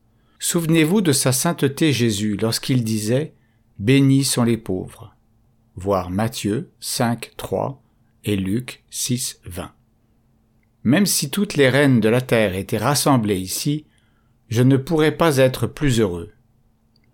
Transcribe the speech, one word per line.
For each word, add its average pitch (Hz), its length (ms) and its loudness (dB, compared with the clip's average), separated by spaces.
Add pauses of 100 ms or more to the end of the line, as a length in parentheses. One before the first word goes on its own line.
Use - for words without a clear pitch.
(380)
Souvenez-vous 165 600 2
de 170 120 2
sa 131 200 0
sainteté 151 600 0
Jésus 107 420 0
lorsqu'il 113 480 -2
disait, « 110 480 -2 (460)
Bénis 135 460 4
sont 127 200 0
les 117 140 0
pauvres. » - 580 -8 (580)
Voir 92 360 -2
Matthieu 110 600 -4 (100)
cinq - 580 -4
trois 107 440 -6 (420)
et 104 120 -2
Luc 101 540 -6
six - 560 -6
vingt. 87 260 -12 (1120)
Même 170 220 2
si 151 240 -4
toutes 202 260 -4
les 135 140 4
reines 135 280 4
de 107 120 2
la 123 100 2
terre 110 360 0
étaient 98 200 -4
rassemblées 113 640 0
ici, 147 460 -6 (640)
je 113 140 2
ne 131 140 6
pourrais 151 400 0
pas 156 220 2
être 127 280 2
plus 131 320 0
heureux. 87 320 -2 (840)